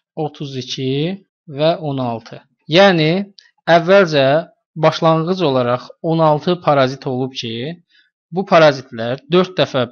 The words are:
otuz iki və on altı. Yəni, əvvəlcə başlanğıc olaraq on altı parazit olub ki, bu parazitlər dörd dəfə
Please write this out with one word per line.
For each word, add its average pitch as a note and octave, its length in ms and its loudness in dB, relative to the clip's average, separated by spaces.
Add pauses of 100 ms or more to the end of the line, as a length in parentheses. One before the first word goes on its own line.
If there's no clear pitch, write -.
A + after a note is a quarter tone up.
(140)
otuz D3 440 -10
iki C#3 640 -6 (220)
və D#3 340 -2
on C#3+ 240 -6
altı. A#2 400 -8 (220)
Yəni, E3 480 4 (560)
əvvəlcə E3+ 580 4 (500)
başlanğıc D#3+ 680 0
olaraq B2 400 0 (140)
on E3 200 -2
altı D#3+ 420 2
parazit C#3 460 0
olub C3 300 -6
ki, A2+ 160 -8 (800)
bu F#3 160 -6
parazitlər C3+ 760 0 (100)
dörd F3+ 220 0
dəfə C#3 380 -2